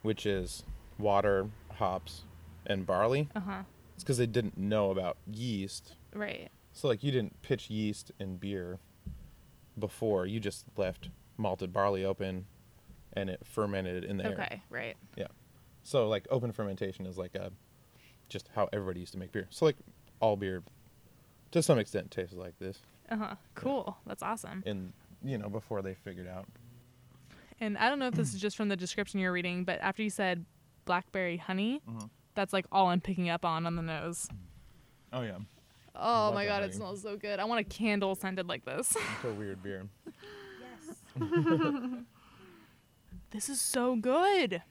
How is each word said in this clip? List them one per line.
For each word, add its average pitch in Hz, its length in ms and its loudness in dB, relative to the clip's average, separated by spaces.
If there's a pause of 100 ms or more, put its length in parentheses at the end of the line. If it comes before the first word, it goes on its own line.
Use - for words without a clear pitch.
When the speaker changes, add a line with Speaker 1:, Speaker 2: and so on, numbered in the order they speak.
Speaker 1:
which 107 240 0
is 95 380 0 (340)
water, 101 520 6 (260)
hops, 92 480 -2 (420)
and 95 200 0
barley. 117 500 4
Speaker 2:
Uh-huh. 190 280 -6 (320)
Speaker 1:
It's - 80 -14
'cause 131 140 2
they 120 80 4
didn't 113 320 0
know 101 340 2
about 92 260 0 (140)
yeast. 107 640 -6 (180)
Speaker 2:
Right. - 360 -8 (240)
Speaker 1:
So, - 160 0
like, 110 140 2
you 139 80 2
didn't 123 300 0
pitch - 280 -2
yeast 107 500 -2
in 95 180 -4
beer 92 420 -4 (1000)
before. 104 460 2
You 107 140 -2
just 101 260 -4 (100)
left 92 340 -2 (280)
malted 95 340 0
barley 98 320 4
open, 95 440 -2 (680)
and 98 160 -2
it - 160 -8
fermented 95 580 0
in 98 140 -2
there. 95 160 -2
Speaker 2:
Okay, 190 360 -6
right. 117 280 -8 (180)
Speaker 1:
Yeah. 98 120 -6 (560)
So, 120 260 4
like, 104 200 2
open 123 220 2
fermentation 98 540 -4
is, 92 120 -8
like, 92 180 -6
a, 92 160 -6 (800)
just - 260 -8
how 101 180 4
everybody 92 260 -2
used 87 140 -10
to 92 60 -8
make 92 120 -10
beer. 95 180 -4
So, - 160 0
like, 151 120 6 (420)
all 107 160 6
beer, 95 280 -2 (880)
to 170 120 4
some 135 160 6
extent, 101 320 -2
tastes 90 240 -6
like 90 240 -12
this. 95 220 -8 (280)
Speaker 2:
Uh-huh. 214 200 -4
Speaker 1:
Yeah. 202 60 -10 (200)
Speaker 2:
Cool. 262 500 -4
That's - 160 -10
awesome. 202 440 -6
Speaker 1:
And, 104 260 -6 (320)
you 131 140 -2
know, 104 120 -4
before 104 320 -4
they 95 120 -4
figured 90 340 -12
out. 92 180 -10 (1160)
Speaker 2:
And 208 160 -2
I 226 120 4
don't 285 100 2
know 262 80 0
if 226 80 0
this 143 180 2
is 190 80 -6
just 208 160 -2
from 214 120 2
the 202 60 4
description 190 460 -2
you're 185 100 2
reading, 180 320 0
but 180 180 0
after 190 220 0
you 214 60 0
said 180 360 0 (400)
blackberry 180 520 0
honey, 202 520 -2
Speaker 1:
Mm-hmm. - 180 -8 (280)
Speaker 2:
that's, 196 180 0
like, 190 180 2
all 190 160 8
I'm 175 140 6
picking 175 280 0
up 175 160 0
on, 165 200 0
on 170 120 0
the 165 40 -2
nose. 165 460 -4 (840)
Speaker 1:
Oh, 127 80 -2
yeah. 101 160 -4 (580)
Speaker 2:
Oh, 220 320 4
Speaker 1:
I - 40 4
Speaker 2:
my 208 40 2
Speaker 1:
like 202 140 0
Speaker 2:
God, 208 60 2
Speaker 1:
that - 20 2
Speaker 2:
it 202 80 2
Speaker 1:
honey. 190 80 -6
Speaker 2:
smells 196 280 -6
so 208 160 -8
good. 202 220 -4
I 202 60 2
want 226 160 2
a - 20 -2
candle 202 520 2
scented 185 320 -2
like 151 180 -4
this. 147 360 0
<laughs> 110 140 -4
Speaker 1:
It's - 100 -8
a 117 80 0
weird 98 300 -6
beer. 98 240 -6 (720)
Speaker 3:
Yes. 339 360 -14 (220)
<laughs> 302 840 4 (1300)
Speaker 2:
This 214 180 -4
is 262 100 -2
so 247 380 4
good. 262 720 4